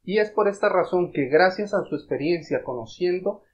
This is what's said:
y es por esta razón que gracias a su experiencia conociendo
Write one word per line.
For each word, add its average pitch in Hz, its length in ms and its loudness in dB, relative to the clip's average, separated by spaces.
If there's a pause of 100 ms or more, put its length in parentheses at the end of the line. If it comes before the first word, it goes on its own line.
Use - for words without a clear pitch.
y 196 140 0
es 214 120 0
por 208 160 2
esta 202 220 0
razón 180 420 0
que 139 140 0
gracias 185 480 2
a 185 100 0
su 151 120 -6
experiencia 147 680 -2
conociendo 180 800 -4 (120)